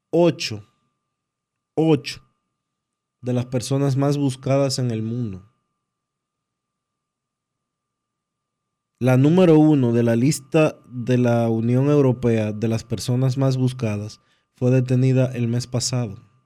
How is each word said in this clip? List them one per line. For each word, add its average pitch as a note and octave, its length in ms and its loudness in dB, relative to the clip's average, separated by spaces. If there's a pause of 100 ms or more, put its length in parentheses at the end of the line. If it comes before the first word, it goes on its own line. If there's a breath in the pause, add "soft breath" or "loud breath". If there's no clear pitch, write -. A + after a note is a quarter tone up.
(100)
ocho, E3 560 -2 (1080)
ocho D#3 480 0 (1000)
de B2 100 -4
las B2 140 -2
personas C3 500 -2
más C#3+ 220 0
buscadas C3+ 600 -2
en B2 120 -2
el A2 120 -4
mundo. A2 480 -8 (3500)
La B2+ 160 2
número D#3+ 420 6
uno D3 340 4
de A#2+ 100 2
la A#2 140 2
lista D3+ 720 0
de B2 320 -4
la A#2 300 0
Unión A#2+ 420 0
Europea B2 640 2
de G#2+ 160 -4
las A2+ 160 -4
personas B2+ 540 -2
más C3+ 180 0
buscadas A2+ 640 -4 (360)
fue B2 140 0
detenida C3 600 2
el A#2+ 160 -4
mes A#2+ 180 -4
pasado A#2+ 500 -6 (300)